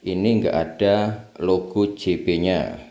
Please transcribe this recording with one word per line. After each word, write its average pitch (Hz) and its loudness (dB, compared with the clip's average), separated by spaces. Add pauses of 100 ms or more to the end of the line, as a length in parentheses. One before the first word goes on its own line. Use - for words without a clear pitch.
Ini 95 0 (120)
nggak 92 0
ada 101 2 (420)
logo 92 0
J 87 -2
B-nya. 85 0 (180)